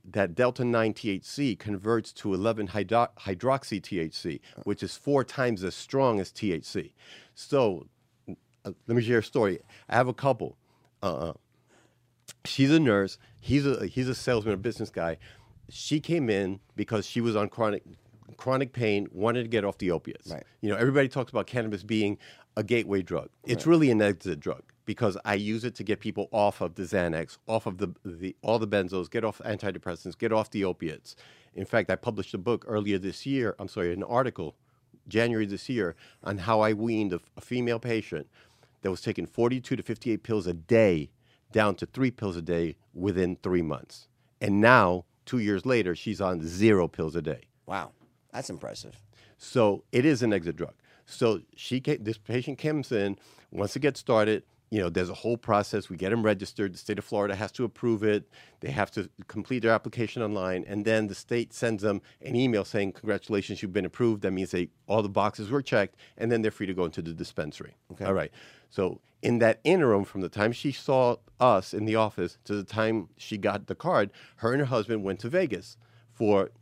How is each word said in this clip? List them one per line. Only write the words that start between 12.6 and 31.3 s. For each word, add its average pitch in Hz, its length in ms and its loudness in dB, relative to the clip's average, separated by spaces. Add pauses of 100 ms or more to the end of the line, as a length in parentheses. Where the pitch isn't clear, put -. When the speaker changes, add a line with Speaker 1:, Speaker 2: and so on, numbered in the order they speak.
Speaker 1:
a 160 100 6
nurse. 101 360 2 (240)
He's 139 260 0
a, 107 200 0
he's 127 220 -4
a 127 60 -4
salesman, 110 400 0
a 90 40 -4
business 107 320 -6
guy. 82 260 -4 (540)
She - 300 -4
came 156 280 0
in 98 320 0 (160)
because 104 300 -2
she 120 160 -2
was 117 140 2
on 101 120 0
chronic, 107 340 -2 (540)
chronic 131 360 -2
pain, 104 380 2
wanted 117 320 0
to 113 60 -6
get 113 160 0
off 98 140 -2
the 92 120 0
opiates. - 400 -6
Speaker 2:
Right. 78 140 -12 (160)
Speaker 1:
You 107 80 -2
know, 101 80 0
everybody 135 320 4
talks 127 240 -6
about 107 140 -2
cannabis 110 360 -4
being 104 360 0 (380)
a 107 60 -2
gateway 101 400 0
drug. 82 280 -6 (140)
It's 123 220 -2
Speaker 2:
Right. 160 40 4
Speaker 1:
really 156 200 6
an 107 120 6
exit 92 380 0
drug 71 220 -8 (220)
because 104 400 0
I 104 100 0
use 107 300 -2
it 127 120 -6
to - 80 -10
get 104 160 -2
people 104 320 -6
off 104 280 2
of 87 140 -4
the 101 80 -8
Xanax, 82 640 -2
off 113 200 -2
of 92 120 -8
the, 90 160 -4 (100)
the, 90 380 -10
all 113 160 2
the 107 100 -2
benzos, 92 420 -2
get 113 140 -4
off 104 200 -4
antidepressants, 92 760 -6
get 113 140 0
off 110 180 2
the 98 140 -2
opiates. 87 520 -6 (380)